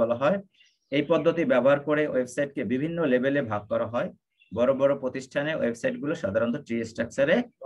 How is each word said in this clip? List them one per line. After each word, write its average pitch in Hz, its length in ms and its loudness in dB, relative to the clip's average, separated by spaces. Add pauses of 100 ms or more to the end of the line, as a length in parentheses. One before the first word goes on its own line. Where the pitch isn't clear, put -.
বলা 117 200 0
হয়। 175 160 2 (540)
এই 143 200 2
পদ্ধতি 160 320 2 (100)
ব্যবহার 135 340 6
করে 151 240 2
ওয়েবসাইটকে 131 500 -2 (100)
বিভিন্ন 156 260 -2 (160)
লেভেলে 135 280 2 (100)
ভাগ 104 100 -2 (100)
করা 117 220 -2
হয়। 147 160 -2 (480)
বড় 123 140 4 (100)
বড় 139 120 4 (100)
প্রতিষ্ঠানে 135 560 -4
ওয়েবসাইটগুলো 120 540 -2 (100)
সাধারণত 113 320 0 (100)
tree 117 120 -4 (140)
স্ট্রাকচারে 139 440 0 (300)